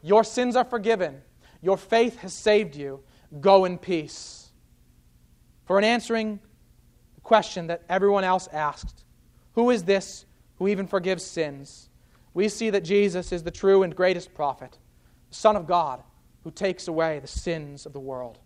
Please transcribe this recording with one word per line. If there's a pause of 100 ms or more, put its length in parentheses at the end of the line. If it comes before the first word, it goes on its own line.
Your
sins
are
forgiven. (400)
Your
faith
has
saved
you. (380)
Go
in
peace. (1120)
For
in
answering (760)
the
question
that
everyone
else
asked, (500)
"Who
is
this (320)
who
even
forgives
sins?" (440)
we
see
that
Jesus
is
the
true
and
greatest
prophet, (520)
the
Son
of
God, (400)
who
takes
away
the
sins
of
the
world.